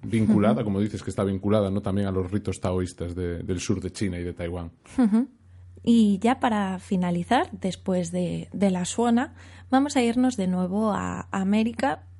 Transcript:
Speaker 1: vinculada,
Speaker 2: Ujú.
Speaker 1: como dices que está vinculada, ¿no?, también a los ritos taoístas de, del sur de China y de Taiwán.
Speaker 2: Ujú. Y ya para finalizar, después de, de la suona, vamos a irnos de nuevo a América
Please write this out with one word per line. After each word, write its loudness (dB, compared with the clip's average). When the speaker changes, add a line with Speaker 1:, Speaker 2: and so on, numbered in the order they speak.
Speaker 1:
vinculada, 4
Speaker 2:
Ujú. -2
Speaker 1:
como 0
dices -4
que -8
está -2
vinculada, 2
¿no?, -2
también -2
a -2
los -2
ritos -4
taoístas -4
de, -4
del -4
sur -2
de -6
China -4
y -6
de -6
Taiwán. -8
Speaker 2:
Ujú. 2
Y 4
ya 2
para 0
finalizar, 0
después -4
de, -4
de 2
la 0
suona, 0
vamos 2
a 6
irnos 2
de 0
nuevo 0
a -4
América 0